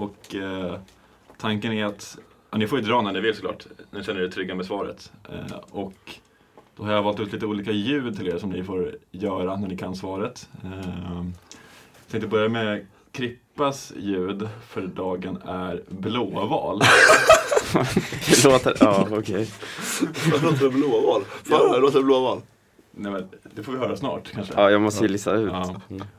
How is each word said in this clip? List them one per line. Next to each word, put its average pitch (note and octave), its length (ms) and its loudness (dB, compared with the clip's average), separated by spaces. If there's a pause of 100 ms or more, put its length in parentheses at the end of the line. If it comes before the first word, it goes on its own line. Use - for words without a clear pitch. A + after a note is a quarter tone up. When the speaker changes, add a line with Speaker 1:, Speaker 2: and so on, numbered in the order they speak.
Speaker 1:
Och, - 320 -12
eh, F#2+ 400 -6 (640)
tanken A2 360 -2
är G#2+ 120 -2
att, - 320 -10 (340)
ja, G#2+ 60 -2
ni A2 100 2
får C3+ 120 0
ju A#2+ 60 -4
dra A#2 160 4
när G2+ 120 0
ni F#2+ 80 -2
vill A2 140 0
såklart. F2 320 -8 (240)
Ni G2 120 -10
känner F#2+ 180 -4
er F#2 60 0
trygga F#2+ 280 -6
med F#2 100 -4
svaret. G2 460 -8 (180)
Eh, - 280 -12 (140)
och - 440 -10 (600)
då - 80 -14
har G#2 100 -2
jag G#2 100 2
valt G#2 160 0
ut G2+ 140 -4
lite A2 120 -6
olika G#2 260 -4
ljud A2+ 460 -2
till F#2+ 100 -6
er F2 100 -2
som F#2 120 -6
ni F2+ 140 -6
får F#2 320 -4 (160)
göra F#2+ 440 -4
när G2+ 120 -4
ni F#2 100 -6
kan F#2 180 -8
svaret. G2 540 -8 (140)
Eh, F2+ 600 -8 (840)
jag - 20 -14
tänkte G#2 160 -4
börja G#2+ 220 2
med G#2+ 360 -2 (260)
Krippas C3+ 840 -6
ljud G2 520 -4 (180)
för - 140 -8
dagen F#2 640 -6
är F#2 440 -8
blåval. G2+ 960 -4
<laughs> - 60 6 (1400)
Speaker 2:
Det C#3 140 8
låter, C3 360 6
ja, G2+ 320 6
okej. G#2+ 360 -2 (800)
Speaker 3:
Det D3 180 2
låter D#3+ 140 4
som C3 160 4
blåval. B2 500 4
Fan, - 260 -14
Speaker 1:
Ja. D3 240 6
Speaker 3:
det B2 60 4
låter C#3 180 6
som C3+ 80 4
blåval. B2+ 360 2 (500)
Speaker 1:
Nej, G2+ 200 -8
men F#2+ 160 -6 (280)
det G#2 80 -10
får C3 80 -8
vi B2+ 60 -6
höra B2+ 200 -2
snart - 340 -6
kanske. G2+ 260 -8
Speaker 2:
Ja, G2+ 140 8
jag G#2 100 6
måste G#2 220 2
ju A2 40 4
Speaker 1:
Ja. F#2+ 40 2
Speaker 2:
lista G2 220 -2
ut. G#2 180 0
Speaker 1:
Ja. F#2 240 -4 (140)
Speaker 4:
Mm. G2 180 -10 (120)